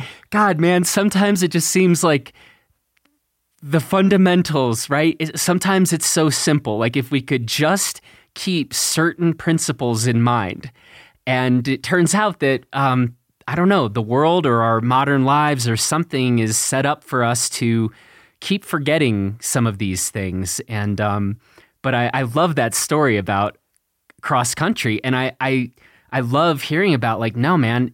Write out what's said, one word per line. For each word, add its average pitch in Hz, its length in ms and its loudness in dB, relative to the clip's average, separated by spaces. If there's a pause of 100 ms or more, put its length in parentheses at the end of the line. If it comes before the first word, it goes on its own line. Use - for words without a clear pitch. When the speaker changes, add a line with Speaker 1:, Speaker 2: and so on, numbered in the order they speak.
(120)
Speaker 1:
<laughs> - 180 -20
Speaker 2:
God, 208 300 2
man, 175 240 2
sometimes 202 580 0
it 180 80 0
just 165 200 0
seems 185 340 2
like 147 300 0 (1300)
the 147 160 0
fundamentals, 180 1120 2
right? 160 280 2
It, 156 200 -6
sometimes 185 520 2
it's 165 140 -2
so 156 240 2
simple. 139 480 0
Like, 117 180 0
if 131 140 -2
we 135 120 0
could 123 260 -4
just 165 540 -2 (340)
keep 170 380 -4
certain 165 600 0
principles 123 760 -2
in 117 140 2
mind. 117 480 -2 (560)
And 127 420 0
it 135 140 -4
turns 175 320 0
out 202 280 0
that, 135 320 0
um, 127 420 0 (320)
I 127 80 -6
don't 180 140 2
know, 175 180 2
the 110 140 -4
world 151 440 0
or 117 160 2
our 113 200 2
modern 131 420 2
lives 143 460 0
or 113 80 0
something 131 640 -2
is 110 180 0
set 135 280 -2
up 147 180 -2
for 127 200 -2
us 117 280 -2
to 113 400 -2 (500)
keep 196 240 -4
forgetting 135 760 0
some 123 240 0
of 104 120 -2
these 95 320 -4
things. 95 580 -6
And, 104 320 -4
um, 104 400 -2 (420)
but 131 140 -2
I, 120 180 0
I 135 100 -2
love 147 320 0
that 117 200 0
story 143 420 0
about 101 400 -2 (640)
cross 123 320 -2
country. - 500 -2
And 131 120 -2
I, 127 240 -2
I, 131 320 -2 (400)
I 131 80 -2
love 139 420 0
hearing 175 320 0
about, 113 260 0
like, 113 180 -4
no, 156 200 2
man, 120 360 0